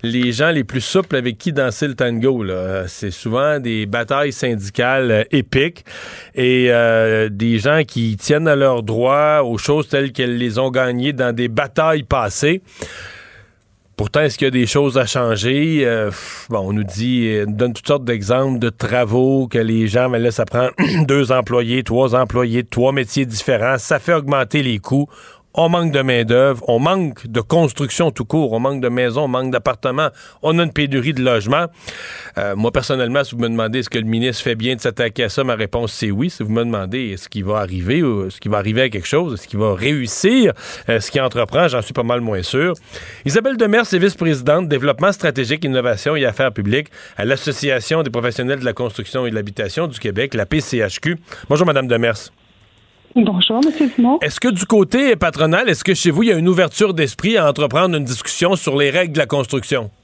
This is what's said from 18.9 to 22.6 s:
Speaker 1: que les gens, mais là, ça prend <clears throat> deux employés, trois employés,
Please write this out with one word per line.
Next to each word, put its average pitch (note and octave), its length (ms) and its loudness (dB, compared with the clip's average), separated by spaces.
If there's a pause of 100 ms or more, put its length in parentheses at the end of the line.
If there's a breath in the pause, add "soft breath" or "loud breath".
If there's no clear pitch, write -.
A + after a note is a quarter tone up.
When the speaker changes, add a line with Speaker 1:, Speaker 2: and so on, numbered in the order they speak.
Speaker 1:
que A#2 120 -2
les A2+ 280 2
gens, B2 220 2
mais B2 80 0
là, A#2 140 2
ça A2 140 -2
prend B2 240 0 (180)
<clears throat> D#3+ 200 2
deux C3+ 240 2
employés, B2 520 0
trois A#2+ 320 2
employés, B2 480 0